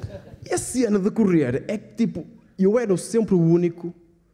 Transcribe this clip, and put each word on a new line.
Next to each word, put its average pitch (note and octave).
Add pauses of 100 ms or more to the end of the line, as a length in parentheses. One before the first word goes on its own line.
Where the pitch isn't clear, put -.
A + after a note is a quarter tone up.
(500)
E -
a F4+
cena A#3
de F#3+
correr D#3+
é G#3+
que, -
tipo, F3+ (320)
eu G3+
era G#3
sempre G#3
o F3
único E3+ (400)